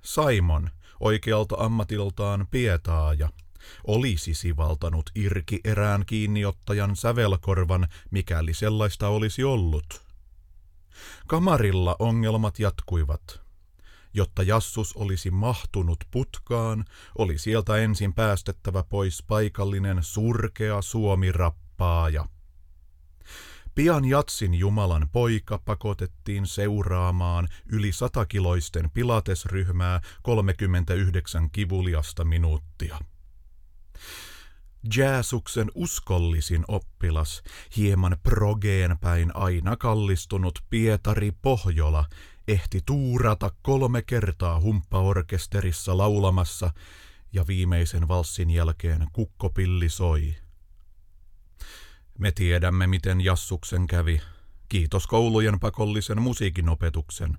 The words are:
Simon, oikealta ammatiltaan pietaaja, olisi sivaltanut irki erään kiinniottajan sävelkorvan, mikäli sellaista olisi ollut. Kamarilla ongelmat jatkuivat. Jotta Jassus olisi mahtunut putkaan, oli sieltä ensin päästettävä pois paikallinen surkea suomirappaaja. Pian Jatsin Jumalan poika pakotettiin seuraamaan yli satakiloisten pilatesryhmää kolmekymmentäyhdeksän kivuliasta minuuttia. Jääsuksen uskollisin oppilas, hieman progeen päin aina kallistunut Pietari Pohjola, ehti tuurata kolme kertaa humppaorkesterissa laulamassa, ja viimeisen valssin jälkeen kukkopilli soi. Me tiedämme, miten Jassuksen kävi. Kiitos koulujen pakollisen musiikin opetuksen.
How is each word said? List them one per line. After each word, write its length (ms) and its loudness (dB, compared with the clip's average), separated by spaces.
Simon, 680 2
oikealta 600 0
ammatiltaan 920 -2
pietaaja, 760 2
olisi 460 0
sivaltanut 800 -2
irki 480 -2
erään 420 0
kiinniottajan 880 -2
sävelkorvan, 920 2
mikäli 420 -2
sellaista 540 0
olisi 360 0
ollut. 580 0
Kamarilla 720 2
ongelmat 600 0
jatkuivat. 840 -2
Jotta 300 0
Jassus 520 0
olisi 360 -4
mahtunut 800 -2
putkaan, 760 -4
oli 200 0
sieltä 400 0
ensin 360 0
päästettävä 680 0
pois 440 -2
paikallinen 760 0
surkea 760 -2
suomirappaaja. 1400 0
Pian 300 4
Jatsin 480 2
Jumalan 580 2
poika 540 0
pakotettiin 840 -4
seuraamaan 1000 0
yli 260 -2
satakiloisten 1000 0
pilatesryhmää 1120 0
kolmekymmentäyhdeksän 1300 0
kivuliasta 760 -2
minuuttia. 760 0
Jääsuksen 760 0
uskollisin 960 0
oppilas, 760 -2
hieman 460 4
progeen 800 2
päin 340 2
aina 420 0
kallistunut 800 0
Pietari 640 2
Pohjola, 640 2
ehti 380 0
tuurata 640 2
kolme 400 2
kertaa 580 0
humppaorkesterissa 1400 0
laulamassa, 760 2
ja 140 0
viimeisen 600 2
valssin 420 0
jälkeen 640 2
kukkopilli 760 0
soi. 460 0
Me 120 0
tiedämme, 560 2
miten 340 2
Jassuksen 640 0
kävi. 340 2
Kiitos 380 0
koulujen 520 4
pakollisen 640 -2
musiikin 480 0
opetuksen. 680 -2